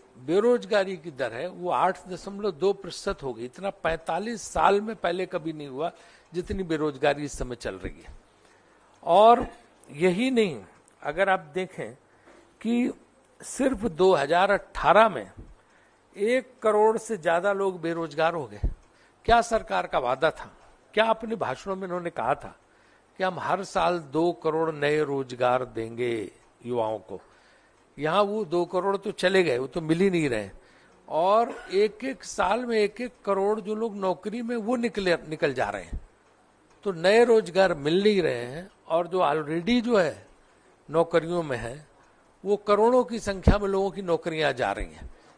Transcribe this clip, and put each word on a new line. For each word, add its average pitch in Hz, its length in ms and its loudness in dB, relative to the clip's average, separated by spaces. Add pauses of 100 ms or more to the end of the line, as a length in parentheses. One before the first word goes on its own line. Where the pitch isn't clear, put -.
(180)
बेरोजगारी 196 800 0
की 165 140 -14
दर 127 220 -6
है 135 160 -8
वो 175 220 -8
आठ 165 380 0
दशमलव 196 420 -8
दो 180 220 0
प्रतिशत 196 500 -8
हो 131 100 -6
गई। 113 120 -10
इतना 185 260 -8
पैंतालीस 175 720 -4
साल 190 380 2
में 214 160 -8
पहले 180 300 -4
कभी 165 260 -8
नहीं 147 160 -12
हुआ 139 240 -6 (420)
जितनी 180 280 -6
बेरोजगारी 147 640 0
इस 139 140 -10
समय 123 180 -8
चल 104 180 -8
रही 92 260 -12
है। - 140 -20 (920)
और 220 420 8 (460)
यही 185 380 0
नहीं, 185 340 0 (380)
अगर 170 260 -2
आप 180 260 0
देखें 165 400 -8 (680)
कि 240 320 0 (500)
सिर्फ 262 360 -2
दो 185 360 4
हज़ार 165 360 2
अठारह 190 580 4
में 117 220 -6 (880)
एक 233 460 -2
करोड़ 220 360 4
से 220 180 -6
ज्यादा 175 360 2
लोग 196 280 -2
बेरोजगार 165 540 -2
हो 151 120 -6
गए। 101 140 -14 (640)
क्या 233 160 6
सरकार 196 460 -2
का 165 120 -2
वादा 135 320 0
था? - 220 -14 (420)
क्या 208 100 4
अपने 226 320 -2
भाषणों 151 400 -6
में 190 80 -10
इन्होंने 175 260 -6
कहा 120 240 -2
था 98 240 -14 (600)
कि 185 60 -2
हम 180 140 -2
हर 185 260 -2
साल 175 340 0
दो 156 340 0
करोड़ 160 420 -2
नए 147 280 0
रोजगार 127 640 0
देंगे 113 680 -6 (340)
युवाओं 113 320 -2
को? 98 220 -14 (800)
यहाँ 156 240 2
वो 208 220 -2
दो 170 200 0
करोड़ 190 320 -2
तो 196 140 -6
चले 190 320 2
गए, 131 160 2
वो 135 80 -4
तो 170 140 -6
मिल 165 200 0
ही 196 100 4
नहीं 165 180 0
रहे। 107 220 -4 (580)
और 196 640 0
एक-एक 214 520 -2
साल 208 420 -2
में 233 120 0
एक-एक 208 340 -2 (120)
करोड़ 202 360 0
जो 202 140 -6
लोग 214 220 -6
नौकरी 196 460 -4
में 233 140 -4
वो 226 200 -2
निकले, 208 380 0
निकल 151 400 -2
जा 117 160 0
रहे 101 120 -8
हैं, - 180 -10 (840)
तो 202 100 -4
नए 190 320 6
रोजगार 190 500 4
मिल 156 280 2
नहीं 202 200 4
रहे 123 220 -2
हैं। 156 260 -12 (180)
और 170 180 0
जो 175 120 -4
already 165 640 0
जो 226 160 2
है 151 280 -2 (640)
नौकरियों 165 520 2
में 143 140 -4
है 117 300 -10 (580)
वो 196 120 0
करोड़ों 220 480 4
की 240 140 -6
संख्या 196 400 2
में 202 100 -2
लोगों 196 220 0
की 180 120 -10
नौकरियां 160 520 0
जा 117 180 0
रही 101 200 -6
हैं। - 180 -18 (260)